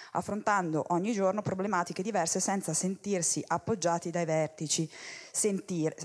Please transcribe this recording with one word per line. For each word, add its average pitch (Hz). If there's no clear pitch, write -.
affrontando 190
ogni 180
giorno 196
problematiche 185
diverse 190
senza 190
sentirsi 185
appoggiati 175
dai 170
vertici. 160
Sentir-, 175